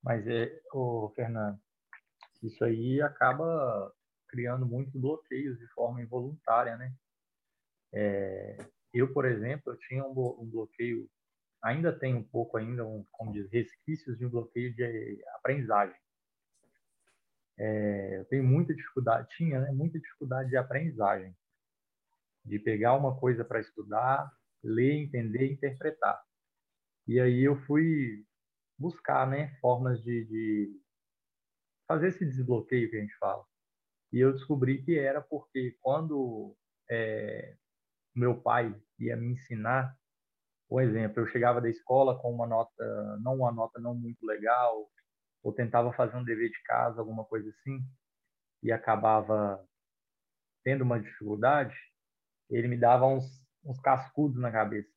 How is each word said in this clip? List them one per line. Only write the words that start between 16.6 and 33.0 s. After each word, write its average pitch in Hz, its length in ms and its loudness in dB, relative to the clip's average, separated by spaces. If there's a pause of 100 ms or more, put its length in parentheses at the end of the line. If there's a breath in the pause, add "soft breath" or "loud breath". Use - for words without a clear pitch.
É, 101 640 -2
eu 98 60 -10
tenho 135 180 0
muita 135 320 4
dificuldade, 117 640 0
tinha, 151 240 0
né, 139 100 0
muita 156 300 0
dificuldade 131 500 -6
de 131 60 2
aprendizagem, 120 760 -2 (1120)
de 104 140 -4
pegar 113 380 4
uma 135 240 0
coisa 120 240 2
pra 113 160 -2
estudar, 123 720 -2 (320)
ler, 120 300 2
entender 131 520 -2
e 135 60 -2
interpretar. 139 680 -2 (840)
E 120 140 4
aí 123 240 6
eu 143 100 6 (120)
fui 143 600 2 (520)
buscar, 135 500 0
né, 139 320 -2
formas 123 420 2
de, 117 220 -2
de 107 560 -2 (1080)
fazer 160 220 2
esse 185 160 -2
desbloqueio 123 640 0
que 113 60 -6
a 107 40 -2